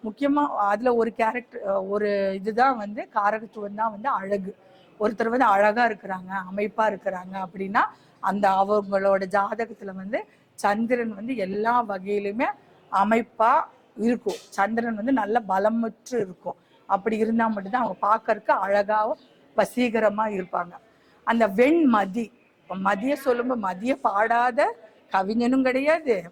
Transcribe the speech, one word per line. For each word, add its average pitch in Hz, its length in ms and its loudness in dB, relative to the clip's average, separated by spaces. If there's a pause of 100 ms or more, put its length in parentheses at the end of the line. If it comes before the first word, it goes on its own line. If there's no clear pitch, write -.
முக்கியமா, 285 420 0 (120)
அதுல 208 360 2
ஒரு 226 180 2
கேரக்டர், 226 540 -4
அ, 190 180 0
ஒரு 202 500 0
இதுதான் 220 420 0
வந்து 214 380 -10
காரகத்துவம் 208 600 -2
தான் 220 160 -2
வந்து 214 180 -8
அழகு. 196 480 -4 (440)
ஒருத்தர் 220 280 0
வந்து 254 160 2
அழகா 214 440 4
இருக்கிறாங்க, 190 440 -8 (240)
அமைப்பா 214 300 -2
இருக்கிறாங்க 190 600 -6
அப்படின்னா, 196 380 -2 (360)
அந்த 196 300 2
அவங்களோட 196 800 2
ஜாதகத்துல 208 640 -2
வந்து 208 300 -6 (300)
சந்திரன் 226 600 0
வந்து 226 220 -6
எல்லா 214 480 0
வகையிலுமே 202 600 -4 (460)
அமைப்பா 226 720 2 (320)
இருக்கும். 226 380 -2 (140)
சந்திரன் 226 460 -2
வந்து 226 180 -2
நல்ல 226 360 0
பலமற்று 220 680 -2
இருக்கும். 196 400 -6 (320)
அப்படி 202 300 0
இருந்தா 226 300 2
மட்டும்தான் 214 360 -2
அவங்க 202 240 -4
பார்க்கறதுக்கு 220 560 2
அழகாவும் 208 560 0 (380)
வசீகரமா 220 680 2
இருப்பாங்க. 185 460 -6 (520)
அந்த 233 220 4
வெண்மதி, 233 840 2 (300)
இப்ப 180 120 -12
மதிய 202 420 0
சொல்லும்போது, 247 440 0
மதிய 202 400 -2
பாடாத 240 760 2 (340)
கவிஞனும் 240 520 2
கிடையாது 262 680 0